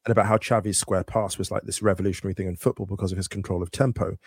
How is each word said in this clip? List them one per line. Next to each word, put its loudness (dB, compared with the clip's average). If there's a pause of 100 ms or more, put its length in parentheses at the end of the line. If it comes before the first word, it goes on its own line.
and 2
about 6
how 6
Xavi's 0
square 0
pass -2
was, -4
like, -4
this -8
revolutionary 0
thing -4
in -4
football 0
because -2
of -4
his -2
control -4
of -6
tempo. 0